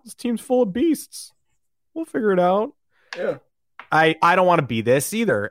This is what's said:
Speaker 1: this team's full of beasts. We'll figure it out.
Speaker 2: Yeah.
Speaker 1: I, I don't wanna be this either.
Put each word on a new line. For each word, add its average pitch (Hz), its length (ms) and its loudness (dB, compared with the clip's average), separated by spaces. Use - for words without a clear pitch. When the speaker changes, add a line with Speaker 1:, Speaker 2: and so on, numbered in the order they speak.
Speaker 1:
this 233 100 -20
team's 240 260 -6
full 254 220 0
of 196 100 -4
beasts. - 600 -4
We'll 320 100 -8
figure 220 260 -2
it 185 80 2
out. 190 360 0
Speaker 2:
Yeah. 175 220 -4
Speaker 1:
I, 160 320 4
I 175 140 4
don't 185 100 4
wanna 170 160 4
be 113 200 -4
this 127 300 0
either. 151 380 -2